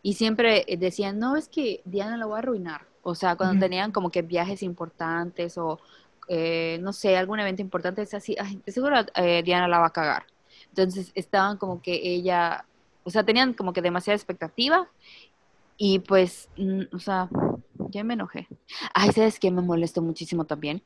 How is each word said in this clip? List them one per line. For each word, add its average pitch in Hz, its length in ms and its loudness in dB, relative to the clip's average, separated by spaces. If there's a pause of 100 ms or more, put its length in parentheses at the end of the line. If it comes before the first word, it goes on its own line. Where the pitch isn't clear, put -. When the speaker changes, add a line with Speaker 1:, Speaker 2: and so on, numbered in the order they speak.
Speaker 1:
Y 196 120 0
siempre, 220 540 4
eh, 180 100 -2
decían, 196 400 -2
"No, 262 180 0
es 311 120 -4
que 247 360 -4
Diana 202 320 -4
la 226 100 -6
va 214 100 -6
a - 40 -4
arruinar". 190 420 -6 (200)
O 175 120 -4
sea, 175 220 0
cuando 190 200 2
Speaker 2:
Ujú. 190 40 6
Speaker 1:
tenían 190 320 0
como 185 180 0
que 170 120 0
viajes 175 400 -2
importantes 170 960 -6
o, 160 220 -4 (480)
eh, 165 540 -2
no 196 100 -6
sé, 190 240 2
algún 196 240 -2
evento 190 220 -4
importante, 185 400 -4
es 208 120 -10
así, 202 260 -6
"Ay, 196 240 -8
de 196 80 -12
seguro, 269 240 2 (180)
eh, 175 300 4
Diana 180 240 2
la 170 100 4
va 165 100 6
a - 40 -2
cagar". 156 340 -2 (440)
Entonces, 190 440 -2
estaban 196 440 0
como 185 240 -6
que 180 100 -6 (100)
ella, 180 640 0 (380)
o 180 60 -8
sea, 208 140 2
tenían 240 300 4
como 185 180 -4
que 180 100 -2
demasiada 180 340 0
expectativa 240 720 0 (880)
y, 190 240 4
pues, 185 560 2
mm, 190 380 -2
o 180 40 -8
sea, 185 300 -2 (640)
ya 202 140 -6
me 233 100 -2
enojé. 190 320 -8 (480)
Ay, 196 180 4
¿sabes 220 280 4
qué 190 100 4
me 180 120 2
molestó 170 400 0
muchísimo 165 440 -2
también? 147 400 -6